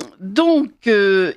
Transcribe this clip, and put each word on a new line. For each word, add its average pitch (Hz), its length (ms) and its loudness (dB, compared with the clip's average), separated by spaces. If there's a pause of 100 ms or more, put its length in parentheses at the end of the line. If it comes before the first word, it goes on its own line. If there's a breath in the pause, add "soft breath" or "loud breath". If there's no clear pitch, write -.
(200)
donc, 285 520 0 (160)
euh, 196 500 2